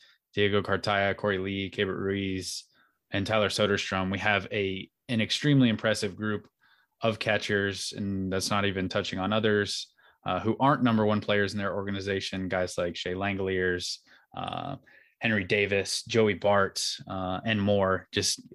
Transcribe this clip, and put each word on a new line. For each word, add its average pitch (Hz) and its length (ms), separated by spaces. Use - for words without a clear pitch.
Diego 101 280
Cartaya, 98 540
Corey 101 220
Lee, 98 320
Keibert 95 300
Ruiz, 98 640
and 98 160
Tyler 104 220
Soderstrom, 98 640
we 98 80
have 101 320
a, 95 380
an 117 120
extremely 131 480
impressive 107 460
group 104 320
of 110 180
catchers, 101 760
and 95 360
that's 95 180
not 101 140
even 95 240
touching 98 320
on 95 140
others, 107 540
uh, 90 140
who 107 200
aren't 135 240
number 110 220
one 104 140
players 101 320
in 104 80
their 98 160
organization, 98 720
guys 90 300
like 87 180
Shea 90 180
Langeliers, 95 840
uh, 50 400
Henry 110 240
Davis, 98 600
Joey 110 300
Bart, 98 500
uh, 92 380
and 110 160
more. 98 500
Just, - 300